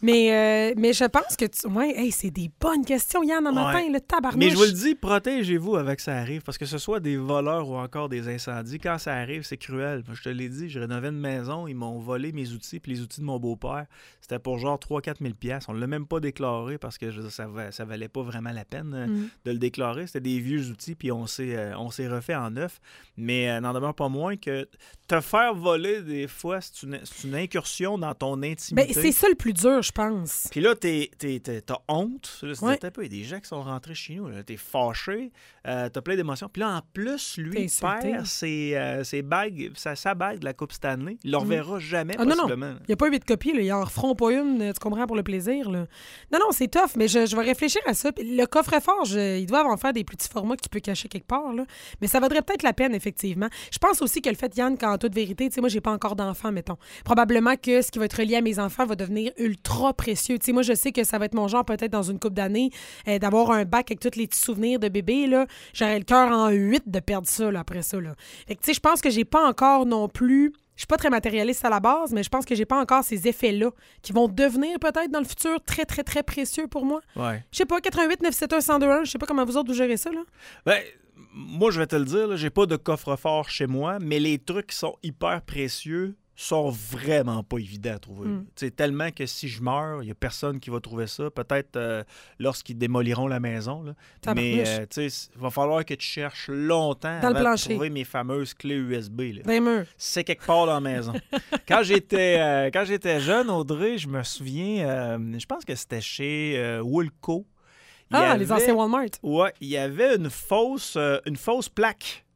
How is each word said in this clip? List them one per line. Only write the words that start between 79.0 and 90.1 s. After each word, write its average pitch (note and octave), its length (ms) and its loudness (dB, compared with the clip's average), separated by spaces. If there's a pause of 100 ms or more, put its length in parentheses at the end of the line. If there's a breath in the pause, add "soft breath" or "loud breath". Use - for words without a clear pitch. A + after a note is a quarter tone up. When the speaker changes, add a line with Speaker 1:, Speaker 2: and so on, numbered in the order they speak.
Speaker 1:
je D4 80 -4
sais B3 80 -4
pas - 80 -6
comment C#4 180 2
vous A#3+ 120 0
autres C4+ 120 0
vous B3 80 0
gérez B3 200 2
ça, - 140 -4
là. E4 100 -6 (440 loud breath)
Speaker 2:
Ben, - 160 4 (540)
moi, E3+ 340 2
je E3 100 0
vais D#3 80 2
te D#3+ 80 -2
le C#3+ 100 4
dire, G3+ 220 2
là, G3+ 80 -2
j'ai D#3 140 -2
pas G3 160 4
de D#3+ 100 0
coffre-fort D#3 720 -2
chez - 180 -2
moi, D3 320 -2
mais D3+ 200 0
les D3+ 200 2
trucs G3 280 -6
qui - 100 -8
sont - 260 -4
hyper E3+ 400 -4
précieux D#3+ 720 -6 (200)
sont D#3 360 0
vraiment A#2+ 720 0
pas A#2+ 160 -6
évidents G#2 340 -8
à G#2 60 -8
trouver. G2+ 280 -10
Speaker 1:
Mm. G2+ 180 -4 (100)
Speaker 2:
Tu - 100 -8
sais, B2 60 -4
tellement D3 400 -2
que C#3 160 -6
si - 200 -8
je A2+ 140 -8
meurs, C#3+ 400 -2
il A2+ 60 -10
y G#2+ 40 -8